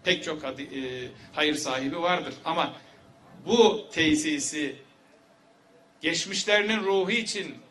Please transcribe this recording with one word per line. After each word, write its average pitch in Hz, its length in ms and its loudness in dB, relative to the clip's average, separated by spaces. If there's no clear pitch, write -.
Pek 180 200 0
çok 151 220 -6
adı, 131 160 -8
e, 127 460 -8
hayır 151 220 2
sahibi 139 460 -4
vardır 170 320 0
ama 160 280 -2
bu 214 460 6
tesisi 151 840 0
geçmişlerinin 208 800 0
ruhu 196 320 0
için 208 440 -4